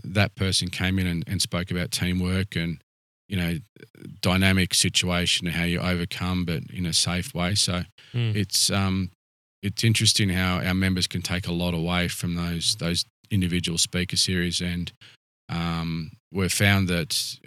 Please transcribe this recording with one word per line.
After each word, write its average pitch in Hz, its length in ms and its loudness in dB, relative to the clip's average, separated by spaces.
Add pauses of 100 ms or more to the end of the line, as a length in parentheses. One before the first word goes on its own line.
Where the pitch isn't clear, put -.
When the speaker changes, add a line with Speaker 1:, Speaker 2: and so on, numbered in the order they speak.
Speaker 1:
that 98 320 2
person 95 340 0
came 95 300 0
in 92 80 2
and, 85 200 0
and 101 140 -2
spoke - 300 -4
about 90 200 -2
teamwork 90 680 0
and, 85 200 -4 (520)
you 98 80 -2
know, 85 200 -2 (640)
dynamic 95 520 4
situation 87 760 2
and 80 80 -2
how 85 80 0
you 87 160 0
overcome, 90 680 -2
but 85 180 -2 (100)
in 90 120 -4
a 82 80 -2
safe 87 400 0
way. 87 220 0
So 87 280 0 (300)
Speaker 2:
Mm. 117 220 0
Speaker 1:
it's, - 360 0
um, 95 400 0 (500)
it's 98 220 -4
interesting 110 460 4
how 90 300 2
our 92 140 0
members 92 340 2
can 87 140 -4
take 90 260 -4
a 87 60 -2
lot 87 220 0
away 87 340 0
from 87 260 -4
those, 85 420 -2
those 85 280 -2 (260)
individual 87 460 0
speaker 90 400 0
series 87 440 0
and, 87 300 -4 (560)
um, 82 640 -4 (200)
we've 90 220 0
found 101 340 4
that - 600 -2